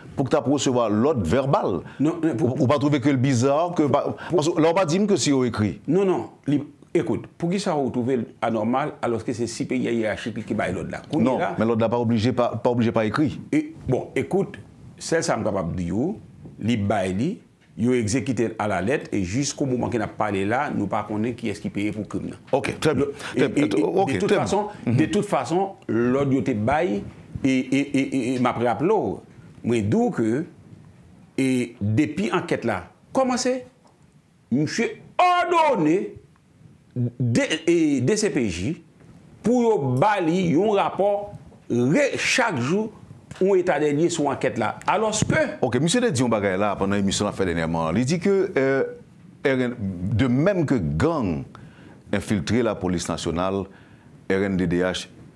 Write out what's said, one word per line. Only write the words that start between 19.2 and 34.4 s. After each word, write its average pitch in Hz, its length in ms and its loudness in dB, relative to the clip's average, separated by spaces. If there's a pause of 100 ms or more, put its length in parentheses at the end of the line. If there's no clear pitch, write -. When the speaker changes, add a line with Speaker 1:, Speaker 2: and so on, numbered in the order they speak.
Speaker 2:
jusqu'au 135 400 -2
moment 120 240 -2
qu'il 113 120 -2
a 101 60 -4
parlé 101 380 -2
là, 127 280 0
nous 104 140 -2
pas 104 160 -2
connaît 107 300 -4
qui 117 160 -6
est-ce 101 100 -6
qui 104 100 -6
paye 101 220 -4
pour 104 160 -8
crime 87 220 -6
là. - 60 -12 (180)
Speaker 1:
Ok, - 260 -2
très 147 160 2
bien. 139 80 2
Speaker 2:
Le, 143 80 -2 (240)
et, 123 40 2
Speaker 1:
Très 131 100 4
bien. 143 160 2
Speaker 2:
et, 202 160 2
et - 20 2
Speaker 1:
Ok, 185 300 2
Speaker 2:
de 92 60 0
toute 139 100 0
Speaker 1:
très 196 80 4
bien. - 80 0
Speaker 2:
façon, 98 220 0 (180)
Speaker 1:
Mhm. 117 100 2
Speaker 2:
de 156 120 4
toute 175 180 0
façon, 165 460 0 (180)
l'ordre 123 420 2
yo 131 100 2
te 135 100 -2
baille 156 520 0 (400)
et, 135 60 2
et, 135 480 0
et, 135 180 0
et, 131 200 0
et 123 40 -2
m'a 123 140 2
rappelé, 120 400 0 (720)
moi, 117 160 2
d'où 196 300 2
que, 123 340 0 (920)
et 131 420 0
depuis 147 500 0
enquête 170 340 -2
là, 98 220 -2 (240)
comment 254 240 2
c'est ? 247 300 -2 (880)